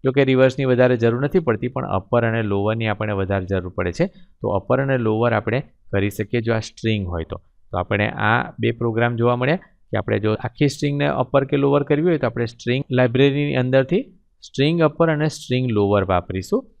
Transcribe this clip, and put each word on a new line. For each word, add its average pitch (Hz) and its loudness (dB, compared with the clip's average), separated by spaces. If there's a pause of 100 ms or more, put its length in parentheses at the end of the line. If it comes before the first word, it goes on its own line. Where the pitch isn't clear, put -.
જો 131 0
કે 139 4
રિવર્સની 131 4
વધારે 127 4
જરૂર 117 2
નથી 165 0
પડતી 123 -2
પણ 131 -4 (120)
અપર 120 0
અને 113 0 (120)
લોઅરની 107 0
આપણને 107 -4
વધારે 95 -2
જરૂર 92 -4
પડે 90 -2
છે. 180 2 (340)
તો 107 -6 (120)
અપર 123 0
અને 135 0 (100)
લોઅર 110 0
આપણે 113 -2 (320)
કરી 101 0
શકીએ 117 -4
જો 117 0
આ 110 -6
સ્ટ્રિંગ 107 -2
હોય 82 -6
તો. - -10 (320)
તો - -14
આપણે 101 0 (240)
આ 117 2 (240)
બે 113 0
પ્રોગ્રામ 117 -2
જોવા 123 2
મળ્યા 147 -2 (240)
કે - -8
આપણે 107 -2
જો 110 2 (120)
આખી 143 0
સ્ટ્રિંગને 143 -2 (140)
અપર 139 0
કે 143 0
લોઅર 143 2
કરવી 151 2
હોય 160 0
તો 127 0
આપણે 117 -4
સ્ટ્રિંગ 127 -2 (140)
લાઇબ્રેરીની 139 2
અંદરથી 135 2 (440)
સ્ટ્રિંગ 147 0 (140)
અપર 165 0
અને 151 0 (120)
સ્ટ્રિંગ 127 -2 (120)
લોઅર 101 4
વાપરીશું 92 -2 (180)